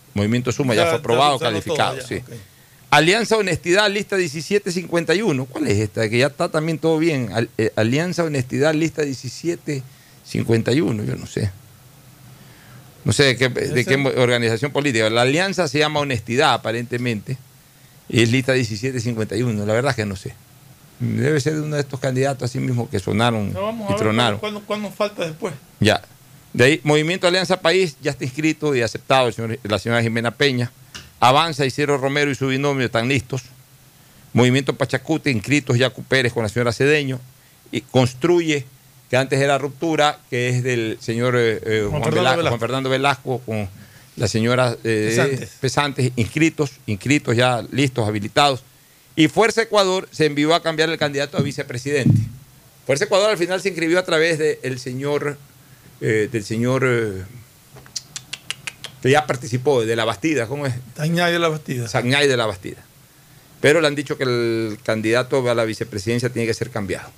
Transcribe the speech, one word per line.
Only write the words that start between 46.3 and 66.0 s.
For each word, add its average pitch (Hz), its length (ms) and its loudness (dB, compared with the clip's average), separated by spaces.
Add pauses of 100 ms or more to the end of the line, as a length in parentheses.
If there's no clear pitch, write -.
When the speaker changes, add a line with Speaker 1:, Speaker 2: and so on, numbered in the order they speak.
Speaker 1:
inscritos 120 480 0
ya, 123 360 2
listos, 131 360 0
habilitados. 110 560 0 (520)
Y 156 120 6
Fuerza 214 340 2
Ecuador 196 500 2
se 156 140 0
envió 147 300 2
a 165 80 0
cambiar 160 260 0
el 160 80 -4
candidato 143 400 -2
a 165 40 2
vicepresidente. 135 800 0 (640)
Fuerza 143 200 0
Ecuador 208 240 4
al 208 80 0
final 175 240 -2
se 196 80 -2
inscribió 165 300 0
a 180 60 -2
través 160 340 2
de 151 240 0
el 131 160 -6
señor, 143 580 -4 (600)
eh, 110 320 0
del 110 140 -2
señor, 123 400 0
eh, 110 380 0 (1800)
que 123 80 2
ya 143 160 4
participó, 127 600 -2
de 113 100 0
la 113 80 0
Bastida, 117 440 -2
¿cómo 143 180 -6
es? 127 80 -2 (240)
Speaker 2:
Sagnaid 170 340 0
de 170 80 0
la 170 80 0
Bastida. 139 400 -6
Speaker 1:
Sagnaid 135 400 2
de 131 80 4
la 117 100 0
Bastida. - 380 -8 (800)
Pero 156 180 6
le 156 80 4
han 147 80 0
dicho 143 220 -6
que 139 60 -4
el 117 600 0
candidato 120 640 2
a 117 60 2
la 117 80 2
vicepresidencia 113 640 -2